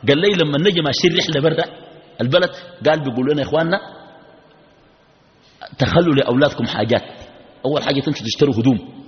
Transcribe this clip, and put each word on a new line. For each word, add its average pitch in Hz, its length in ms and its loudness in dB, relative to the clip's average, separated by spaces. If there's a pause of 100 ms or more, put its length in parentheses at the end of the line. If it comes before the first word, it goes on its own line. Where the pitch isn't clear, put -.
قال 139 100 4
لي: 185 100 2
"لما 160 300 0
نجي 175 220 2
ماشيين 165 380 0
رحلة 151 220 -2
برا 160 240 0 (560)
البلد"، 175 300 0 (380)
قال: 156 120 2
"بيقولوا 131 340 -2
لنا 147 80 -2
يا 127 60 -6
إخواننا 165 320 0 (2000)
تخلوا 165 360 2
لأولادكم 135 520 0
حاجات، 110 380 -2 (600)
أول 139 160 -2
حاجة 139 180 0
تمشوا 135 260 -4
تشتروا 135 280 0
هدوم 113 540 0